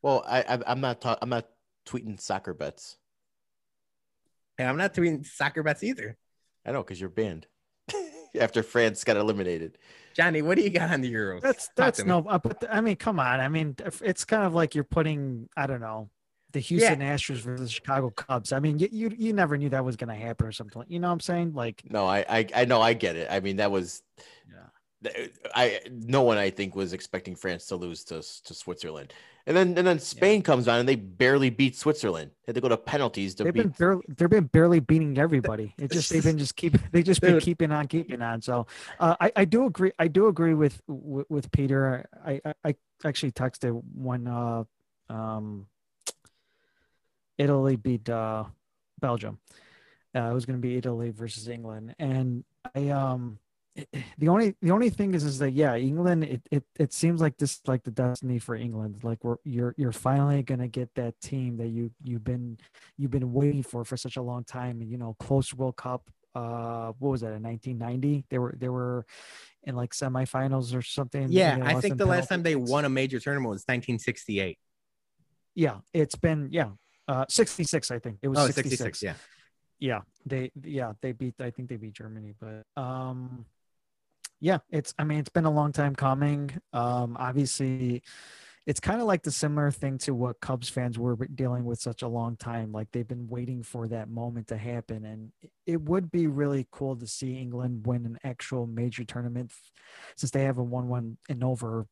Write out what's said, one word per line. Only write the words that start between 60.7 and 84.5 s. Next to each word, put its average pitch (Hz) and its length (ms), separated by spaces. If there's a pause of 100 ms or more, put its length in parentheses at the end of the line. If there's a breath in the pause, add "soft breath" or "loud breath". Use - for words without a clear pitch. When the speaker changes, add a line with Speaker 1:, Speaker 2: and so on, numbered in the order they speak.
Speaker 3:
that 120 240
team 123 380
that 117 100
you, 117 240 (100)
you've 120 220
been, 120 340 (400 soft breath)
you've 139 140
been 127 220
waiting 143 280
for, 120 220
for 123 140
such - 180
a 131 60
long 123 240
time. 123 340
And, 113 100
you 123 80
know, 117 220
close 135 340
World 127 220
Cup, - 340 (240)
uh, 117 640
what 139 100
was 131 100
that, 110 140
in 107 80
nineteen 117 360
ninety? 131 520
They 135 80
were, 123 200
they 127 120
were 123 360 (580 loud breath)
in, 127 120
like, 123 160
semifinals 131 840
or 127 80
something, 135 440
and 131 80
Speaker 2:
Yeah, 170 240
Speaker 3:
they 131 60
Speaker 2:
I 143 100
Speaker 3:
lost 127 80
Speaker 2:
think 208 100
Speaker 3:
in 131 60
Speaker 2:
the 196 80
last 180 240
time 180 120
they 165 100
Speaker 3:
penalty 127 160
kicks. 123 40
Speaker 2:
won 147 140
a 139 40
major 131 300
tournament 139 300
was 101 180
nineteen 120 320
sixty-eight. 98 580 (960)
Speaker 3:
Yeah, 131 260 (140)
it's 156 220
been, 156 380
yeah, 143 160 (400)
uh, 131 180
sixty-six, 165 640
I 120 80
think. 110 220
It 135 80
was 135 100
Speaker 2:
Oh, 143 60
Speaker 3:
sixty-six. 131 340
Speaker 2:
sixty-six, 107 240
yeah. 90 120 (600 soft breath)
Speaker 3:
Yeah, 120 240 (240)
they, 127 260 (120)
yeah, 131 380
they 131 100
beat, 120 300
I 123 100
think 127 160
they 123 80
beat 107 160
Germany, 107 480
but, 110 240 (180)
um, 127 640 (920)
yeah, 165 200 (120)